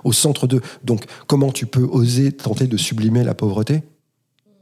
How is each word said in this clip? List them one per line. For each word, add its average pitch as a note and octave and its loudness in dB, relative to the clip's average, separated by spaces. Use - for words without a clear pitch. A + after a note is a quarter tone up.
au A2+ 2
centre C#3+ 0
d'eux. B2+ 2
Donc, A2+ -2
comment C#3 2
tu C3 -6
peux B2+ 0
oser B2+ 2
tenter A2 -2
de A2 -2
sublimer A2+ 0
la - -2
pauvreté G#2+ -2